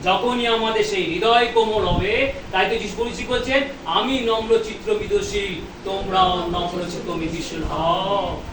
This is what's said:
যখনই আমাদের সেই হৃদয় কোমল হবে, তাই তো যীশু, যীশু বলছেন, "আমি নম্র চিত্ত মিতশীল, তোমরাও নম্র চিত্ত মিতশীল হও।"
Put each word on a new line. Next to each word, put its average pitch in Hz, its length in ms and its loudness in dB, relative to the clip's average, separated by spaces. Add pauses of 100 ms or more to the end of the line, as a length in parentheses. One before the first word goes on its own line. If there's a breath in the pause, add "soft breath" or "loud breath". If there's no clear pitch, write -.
যখনই 240 440 2
আমাদের 220 360 2
সেই 180 300 0
হৃদয় 226 400 4
কোমল 214 320 4
হবে, 214 480 2 (180)
তাই 190 180 2
তো 233 60 0
যীশু, 208 340 -4
যীশু 240 220 -6
বলছেন, 262 320 0 (220)
"আমি 247 340 0
নম্র 226 440 2
চিত্ত 214 260 -8
মিতশীল, 196 720 -2 (220)
তোমরাও 190 640 0
নম্র 175 440 -4
চিত্ত 180 180 -8
মিতশীল 160 540 -4
হও।" 175 760 0 (120)